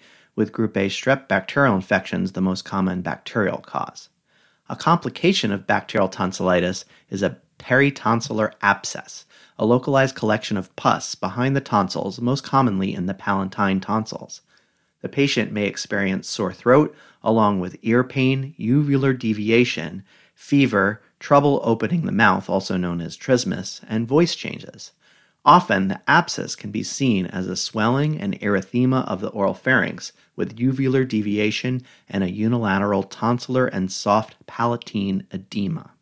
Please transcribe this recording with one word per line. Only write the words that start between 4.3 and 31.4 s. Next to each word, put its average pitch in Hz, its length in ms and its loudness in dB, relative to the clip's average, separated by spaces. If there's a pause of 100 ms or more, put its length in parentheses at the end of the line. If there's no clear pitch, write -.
A 131 60 -6
complication 165 760 0
of 98 140 -6
bacterial 101 440 0
tonsillitis 92 760 0 (240)
is 147 140 -2
a 165 140 0 (200)
peritonsillar 117 1040 0
abscess, - 640 -4 (320)
a - 80 0
localized 131 500 2
collection 107 420 -2
of 90 180 -8
pus - 400 -2
behind 123 400 -2
the 139 60 0
tonsils, 101 600 -2
most 127 220 -2
commonly 104 500 0
in 87 140 -4
the 98 60 -4
palatine 95 680 -2
tonsils. - 600 -6 (600)
The - 80 -8
patient 139 420 0
may 104 140 -2
experience 98 640 -2
sore 92 240 -4
throat, 143 420 4 (280)
along 107 360 2
with 90 220 -6
ear 117 220 2
pain, 135 560 -2
uvular 135 580 2
deviation, 107 840 0 (320)
fever, 107 680 2 (180)
trouble 143 440 4
opening 117 420 0
the - 60 -2
mouth, 95 380 4
also 95 280 -2
known 87 240 -2
as 82 160 -10
trismus, 95 720 -2
and 113 180 -2
voice 160 280 2
changes. - 560 -14 (540)
Often, 110 420 6
the 95 200 -4
abscess - 480 0
can - 140 -12
be 104 140 -6
seen 104 420 0
as 92 220 -6
a 92 80 -4
swelling 131 640 0
and 98 220 -4
erythema 120 680 0
of 98 140 -4
the 101 80 -6
oral 98 240 -2
pharynx, 107 580 0 (240)
with 95 220 -4
uvular 131 500 0
deviation 107 720 -2 (280)